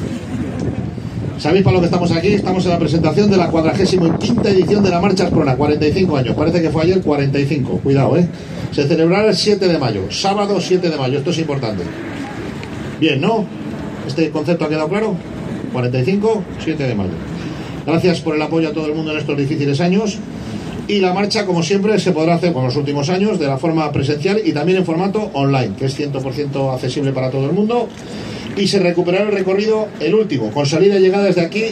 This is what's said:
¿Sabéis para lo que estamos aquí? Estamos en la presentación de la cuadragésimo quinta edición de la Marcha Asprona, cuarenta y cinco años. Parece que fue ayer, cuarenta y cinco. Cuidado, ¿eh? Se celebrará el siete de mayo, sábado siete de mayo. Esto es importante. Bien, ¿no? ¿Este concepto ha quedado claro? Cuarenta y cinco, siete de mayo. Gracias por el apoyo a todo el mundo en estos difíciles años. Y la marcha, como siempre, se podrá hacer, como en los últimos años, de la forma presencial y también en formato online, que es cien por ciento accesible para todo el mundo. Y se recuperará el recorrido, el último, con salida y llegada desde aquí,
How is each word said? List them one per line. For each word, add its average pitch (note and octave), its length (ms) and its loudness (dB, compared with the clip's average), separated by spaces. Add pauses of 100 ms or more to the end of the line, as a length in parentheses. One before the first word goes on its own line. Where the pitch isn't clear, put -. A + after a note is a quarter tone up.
(1400)
¿Sabéis F3+ 240 2
para F#3+ 120 6
lo F#3 80 4
que E3+ 60 2
estamos F3 220 2
aquí? E3+ 200 2
Estamos F#3 340 2
en F3+ 80 2
la E3+ 80 2
presentación D#3+ 500 2
de G3 60 6
la E3+ 120 4
cuadragésimo E3 680 2
quinta - 320 0
edición G3 320 4
de G3 80 4
la E3+ 120 2
Marcha F#3+ 240 2
Asprona, C#3+ 320 2
cuarenta D3 280 2
y - 60 2
cinco F3+ 240 2
años. C3 200 0
Parece E3 260 2
que D#3+ 80 2
fue D#3 140 0
ayer, F#3 180 2
cuarenta C#3+ 360 0
y C#3 80 2
cinco. C3 380 -2
Cuidado, C3+ 320 2
¿eh? F3 100 4 (460)
Se C#3+ 160 0
celebrará E3+ 400 4
el G#3 80 4
siete G3 320 2
de E3 100 2
mayo, G#2 320 -2
sábado G3 520 0
siete F3 280 0
de D#3 60 -2
mayo. C3+ 220 -2
Esto C#3+ 140 -2
es - 80 -2
importante. A#2+ 440 -4 (1160)
Bien, C#3+ 180 2
¿no? G#3 240 2 (640)
¿Este D3+ 220 0
concepto D#3 340 -2
ha D3+ 60 -2
quedado D#3 180 -2
claro? G#3 280 -2 (580)
Cuarenta B2 260 -2
y B2+ 60 0
cinco, G3+ 360 0 (220)
siete C#3+ 240 -2
de A#2 80 -2
mayo. F#2+ 160 -2 (760)
Gracias E3 360 2
por D3+ 160 -2
el D#3 40 0
apoyo D#3+ 280 0
a - 20 -6
todo D#3 140 -4
el D3+ 100 -2
mundo D#3 160 -4
en D3+ 60 -4
estos C#3+ 200 -4
difíciles C#3+ 440 0
años. G3 360 2 (680)
Y G3+ 120 2
la F#3 140 2
marcha, G3+ 320 -2
como F3 160 0
siempre, G3 380 2
se E3+ 140 2
podrá D#3+ 220 2
hacer, E3+ 180 0
como B2+ 140 0
en - 0 -
los B2+ 100 0
últimos C#3+ 320 -2
años, F#3+ 280 2
de D3+ 100 0
la C3+ 100 0
forma D#3+ 340 0
presencial D3 540 0
y D#3 80 0
también D#3+ 240 2
en E3+ 80 2
formato F#3+ 480 -2
online, C#3 440 2
que C3+ 100 -2
es C3 60 -2
cien C#3+ 160 -4
por C3+ 220 -4
ciento C#3 400 -2
accesible C3 400 -2
para B2+ 180 0
todo C3+ 180 0
el D3+ 40 0
mundo. G#3+ 380 2 (680)
Y G3 120 0
se G3 120 2
recuperará F3 460 2
el G#3 80 0
recorrido, G#3 540 0 (120)
el D#3+ 160 2
último, D3 340 0
con C#3+ 160 0
salida F#3 320 4
y F#3+ 40 6
llegada F#3+ 240 4
desde F3 160 2
aquí, F#3 300 -2